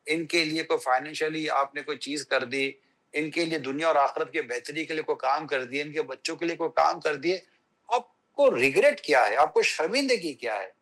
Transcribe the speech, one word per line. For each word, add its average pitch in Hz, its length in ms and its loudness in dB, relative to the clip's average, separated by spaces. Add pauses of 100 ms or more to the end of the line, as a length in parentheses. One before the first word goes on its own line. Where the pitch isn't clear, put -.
इनके 165 360 0
लिए 156 200 -4
कोई 160 140 0
financially 156 720 -2
आपने 139 340 -2
कोई 143 140 -6
चीज 143 260 -8
कर 131 220 -2
दी, 135 320 -4 (380)
इनके 156 300 -2
लिए 160 140 -2
दुनिया 143 300 -2
और 151 80 4
आखिरत 139 360 2
के 151 100 -2
बेहतरी 131 420 -8
के 160 100 -6
लिए 156 80 -4
कोई 147 140 -2
काम 143 300 -2
कर 139 180 -4
दिए, 135 180 -6
इनके 151 180 -6
बच्चों 143 360 -8
के 170 100 -6
लिए 165 100 -4
कोई 160 120 -4
काम 160 320 2
कर 151 160 -2
दिए, 170 300 -4 (480)
आपको - 540 0
regret 175 560 4
क्या 127 200 6
है? 107 120 2
आपको 156 260 4
शर्मिंदगी 196 720 0
क्या 113 200 -4
है? 95 280 -8